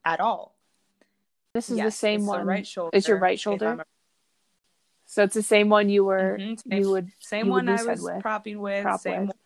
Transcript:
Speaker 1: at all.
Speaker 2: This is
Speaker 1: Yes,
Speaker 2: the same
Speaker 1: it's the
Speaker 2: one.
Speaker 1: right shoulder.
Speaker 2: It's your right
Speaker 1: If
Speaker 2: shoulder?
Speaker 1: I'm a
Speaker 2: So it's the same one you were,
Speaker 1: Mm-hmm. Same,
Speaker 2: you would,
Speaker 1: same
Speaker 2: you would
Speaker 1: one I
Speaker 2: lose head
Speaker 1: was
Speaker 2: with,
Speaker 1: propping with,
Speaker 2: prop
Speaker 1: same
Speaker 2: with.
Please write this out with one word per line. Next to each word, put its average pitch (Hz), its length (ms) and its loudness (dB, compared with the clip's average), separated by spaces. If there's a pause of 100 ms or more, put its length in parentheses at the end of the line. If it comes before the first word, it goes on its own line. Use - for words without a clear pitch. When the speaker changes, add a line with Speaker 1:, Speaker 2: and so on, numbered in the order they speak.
Speaker 1:
at 165 160 0
all. 190 360 -4 (960)
Speaker 2:
This 233 160 -4
is 233 80 -2
Speaker 1:
Yes, 220 80 0
Speaker 2:
the 220 60 0
same 208 280 0
Speaker 1:
it's 208 60 -2
the 202 120 -2
Speaker 2:
one. 196 80 -4
Speaker 1:
right 196 200 -2
shoulder. 170 300 -4
Speaker 2:
It's 196 120 2
your 202 100 4
right 190 200 2
Speaker 1:
If - 20 -10
Speaker 2:
shoulder? 208 260 -2
Speaker 1:
I'm 233 140 -2
a 156 40 -12 (1200)
Speaker 2:
So - 160 2
it's 196 120 2
the 220 80 -2
same 208 260 4
one 208 200 6
you 202 160 6
were, 190 340 0
Speaker 1:
Mm-hmm. 220 320 -10
Same, 196 100 0
Speaker 2:
you 196 100 2
would, 190 300 -2
Speaker 1:
same 214 260 -4
Speaker 2:
you 196 60 2
would 247 60 4
Speaker 1:
one 247 100 0
I - 40 4
Speaker 2:
lose 233 80 2
head - 100 -2
Speaker 1:
was 226 120 -6
Speaker 2:
with, 175 200 -6
Speaker 1:
propping 214 380 -6
with, 202 220 -4
Speaker 2:
prop 190 180 -2
Speaker 1:
same 185 260 -4
Speaker 2:
with. 190 200 -6